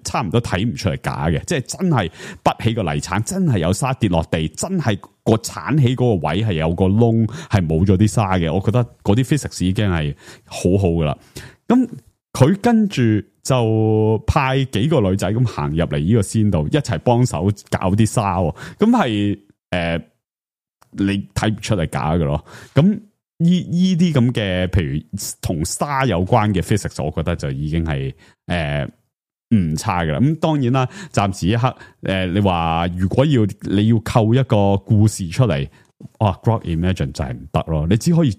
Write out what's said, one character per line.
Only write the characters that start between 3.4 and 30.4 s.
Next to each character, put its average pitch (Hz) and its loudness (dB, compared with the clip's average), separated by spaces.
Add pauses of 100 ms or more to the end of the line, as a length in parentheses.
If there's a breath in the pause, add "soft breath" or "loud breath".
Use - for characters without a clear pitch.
係 117 0
有 82 0
沙 131 -2
跌 107 -2
落 85 2
地， 80 -4
真 190 -6
係 110 -2 (260)
個 110 4
鏟 - -2
起 127 2
嗰 120 2
個 73 -6
位 87 -2
係 107 -2
有 80 0
個 92 2
窿， 113 4 (220 loud breath)
係 92 2
冇 80 2
咗 98 4
啲 104 4
沙 98 0
嘅。 82 0
我 95 0
覺 104 -2
得 120 2 (180)
嗰 101 2
啲 127 2
physics - -2
已 92 2
經 104 0
係 76 -2 (300 loud breath)
好 - -14 (180)
好 98 2
㗎 82 0
喇。 71 -2 (520 loud breath)
噉 240 4 (440)
佢 175 4
跟 220 4
住 139 -2 (400)
就 110 2
派 135 0
幾 113 -2
個 156 2
女 95 2
仔 95 -2
噉 120 2
行 73 -4
入 80 0
嚟 73 -4
呢 85 2
個 117 4
scene 104 0
度， 78 0
一 151 0
齊 87 -4
幫 120 2
手 90 -2 (200)
搞 - 0
啲 107 4
沙 101 0
喎。 82 0 (240 loud breath)
噉 214 4
係， 104 0 (320)
呃， 85 -2 (920)
你 98 -2
睇 - 0
唔 98 -4
出 - -2
係 80 0
假 71 -2
嘅 85 2
咯。 73 -2 (300 loud breath)
噉 185 4 (380)
依， 175 2 (340)
依 175 0
啲 170 2
噉 123 2
嘅， 92 0
譬 87 0
如 71 -4 (380)
同 82 -4
沙 139 -2
有 92 0
關 107 2
嘅 90 0
physics， - -4
我 73 -4
覺 80 -6
得 85 -2
就 73 -6
已 71 -6
經 82 -2
係， 67 -4 (340 soft breath)
呃， 73 -4 (720)
唔 82 0
差 87 -2
㗎 76 -2
喇。 71 -2
噉 156 0
當 156 0